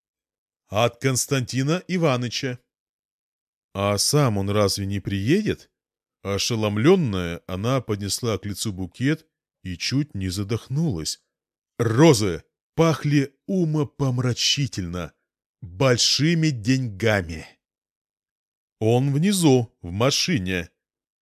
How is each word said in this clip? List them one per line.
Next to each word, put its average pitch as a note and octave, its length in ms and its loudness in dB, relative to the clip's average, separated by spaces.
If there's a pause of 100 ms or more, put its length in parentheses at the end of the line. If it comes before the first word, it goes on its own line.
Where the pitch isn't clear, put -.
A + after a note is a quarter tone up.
(680)
«От A#2 320 -2
Константина C3+ 880 -2
Иваныча». C3 720 -2 (1120)
«А G2+ 240 0
сам B2+ 400 2
он G2 120 -2
разве G2+ 360 0
не G2+ 140 -4
приедет?» G#2+ 720 -2 (500)
Ошеломленная, G#2 1300 0
она A2 320 -2
поднесла G2+ 580 -4
к - 80 -10
лицу G#2 280 -6
букет A#2+ 520 -6 (380)
и F2+ 140 -8
чуть - 380 -4
не F#2+ 140 -4
задохнулась. G#2 920 -4 (560)
Розы A2 640 4 (320)
пахли D3 600 2 (100)
умопомрачительно, B2+ 1700 -2 (480)
большими C3+ 880 2
деньгами. G#2+ 960 -2 (1300)
«Он B2 340 2
внизу, D3+ 680 2
в F2 100 -10
машине». F#2 800 -2 (520)